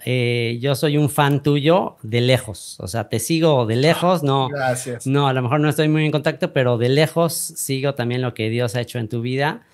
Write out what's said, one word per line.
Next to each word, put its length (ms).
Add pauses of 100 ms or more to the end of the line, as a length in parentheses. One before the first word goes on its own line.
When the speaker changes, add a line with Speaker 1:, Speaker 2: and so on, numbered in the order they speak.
Speaker 1:
eh, 580
yo 120
soy 240
un 140
fan 320
tuyo 580
de 200
lejos. 580
O 80
sea, 220
te 100
sigo 480
de 80
lejos. 480
No, 260
Speaker 2:
Gracias. 560
Speaker 1:
no, 220
a 60
lo 100
mejor 160
no 100
estoy 200
muy 160
en 60
contacto, 420
pero 260
de 100
lejos 440
sigo 600
también 300
lo 100
que 160
Dios 260
ha 60
hecho 160
en 120
tu 120
vida. 400 (120)